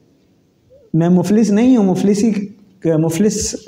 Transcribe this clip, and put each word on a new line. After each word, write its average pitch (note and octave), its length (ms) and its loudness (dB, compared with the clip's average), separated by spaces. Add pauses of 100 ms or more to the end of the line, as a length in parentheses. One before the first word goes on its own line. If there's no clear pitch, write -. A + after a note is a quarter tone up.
(960)
میں E3 140 0
مفلس F#3+ 420 0
نہیں B3 260 2
ہوں، G#3 80 2
مفلسی، G3+ 480 0 (520)
مفلس E3 720 -2 (120)